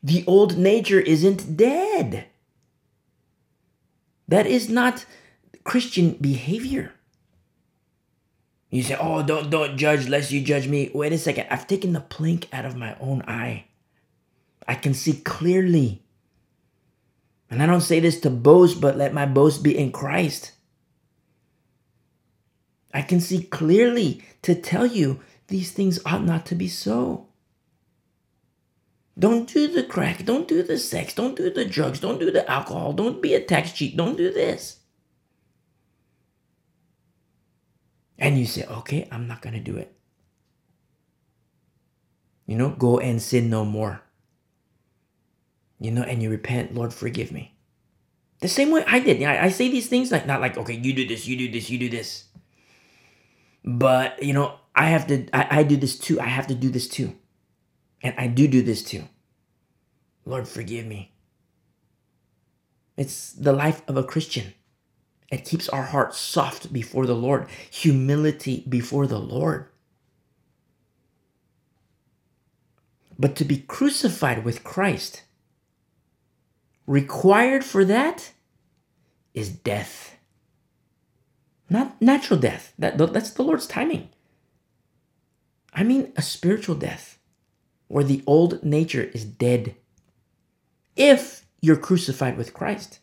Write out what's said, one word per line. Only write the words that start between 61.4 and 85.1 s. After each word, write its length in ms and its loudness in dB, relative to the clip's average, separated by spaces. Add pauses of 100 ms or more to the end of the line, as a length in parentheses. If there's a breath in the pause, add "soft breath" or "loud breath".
It's 360 -8
the 200 0
life 360 0
of 80 -4
a 80 0
Christian. 500 -6 (760)
It 140 -8
keeps 240 -6
our 140 -4
hearts 340 -2
soft 560 -4
before 340 -4
the 100 0
Lord, 320 -2 (200 loud breath)
humility 1000 0
before 400 0
the 100 -2
Lord. 480 -4 (3500)
But 180 2
to 80 -2
be 140 0
crucified 840 -2
with 180 -4
Christ, 600 -4 (1600)
required 800 4
for 220 2
that 460 0 (1000)
is 160 -8
death. 680 -8 (1500)
Not 300 -2
natural 380 4
death. 400 -2
That, 200 -2
that's 320 0
the 120 -4
Lord's 240 0
timing. 440 -4 (1600)